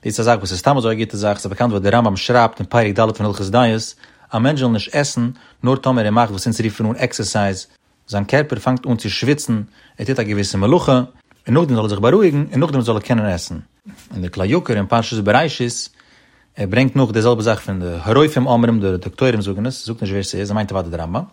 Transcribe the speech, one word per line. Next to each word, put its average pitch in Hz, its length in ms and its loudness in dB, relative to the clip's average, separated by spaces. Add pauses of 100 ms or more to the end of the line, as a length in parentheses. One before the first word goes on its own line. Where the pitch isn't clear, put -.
דאס 110 140 -4
איז - 20 -2
א - 20 0
זאך, 113 160 4
וואס 95 140 -6
עס 90 100 -6
דעמאלטס 135 240 2
אזוי 113 100 0
געט, 110 140 -4
די - 60 -10
זאך, 104 200 0
איז - 100 -12
באקאנט, 117 240 -2
וואס 101 120 0
דער 101 120 2
רמב"ם 110 220 2
שרייבט, 117 420 2
אין 95 80 -6
פרק 110 280 2
דלת 110 220 2
פון 107 100 -2
הלכות 98 200 -4
דעות, 113 480 2 (360)
א 113 80 -2
מענטש 139 220 2
זאל 127 80 2
נישט 110 260 -2
עסן, 135 360 0 (320)
נאר 127 140 2
טאמער 127 280 0
ער 104 60 0
מאכט, 113 200 2
וואס 98 160 -6
אונז 113 140 -2
רופן 110 260 -2
אן 107 100 0
עקסערסיז. 101 680 -2 (420)
זיין 101 160 -2
קערפער 139 340 0
פאנגט 127 280 -2
אן 120 100 0
צו 110 140 -4
שוויצן, 120 520 -2 (360)
ער 110 80 -8
טוט 131 120 -2
א 117 40 0
געוויסע 104 360 -2
מלאכה, 139 340 4
און 127 120 2 (420)
נאכדעם 139 280 2
זאל 110 100 0
ער 107 40 -2
זיך 101 100 -4
בארואיגן, 147 540 4
און 127 80 2
נאכדעם 147 200 0
זאל 113 140 0
ער 104 60 -2
קענען 110 260 0
עסן. 87 320 -4 (560)
אין 101 60 -6
דער 90 100 -6
כלי 98 240 0
עקר, 160 220 0
אין 101 100 -2
פרשת 113 380 -2
בראשית, 120 640 0 (680)
ער 101 100 -4
ברענגט 120 300 2
נאך 131 140 4
דיזעלבע 110 320 2
זאך 107 180 0
פון 95 200 -6
דער 87 220 -4
הרויפים 135 460 4
אמרים, 117 320 4
דער 95 160 0
דוקטורים 113 440 0
זאגן 101 260 -4
עס, 131 200 -8
זאגט 113 160 -8
נישט, 101 100 -4
ווער 98 80 -2
עס 95 140 -8
איז, 98 160 -4
ער 101 40 -2
מיינט, 107 180 -4
וואס 95 140 -4
דער 82 140 -6
רמב"ם. 87 220 -4 (100)